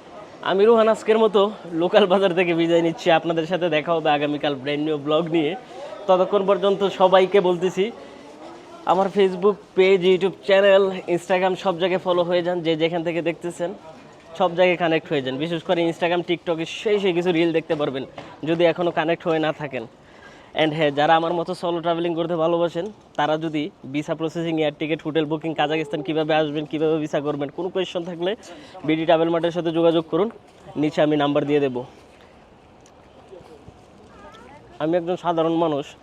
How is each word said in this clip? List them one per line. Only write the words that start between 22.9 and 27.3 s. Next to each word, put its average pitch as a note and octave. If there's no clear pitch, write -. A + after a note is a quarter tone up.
তারা D3
যদি D#3
ভিসা D3+
প্রসেসিং, D#3+
এয়ার D3+
টিকিট, D#3
হোটেল D#3
বুকিং, D#3
কাজাকিস্তান D#3
কীভাবে D#3
আসবেন, D3+
কীভাবে D#3
ভিসা D3+
করবেন, D3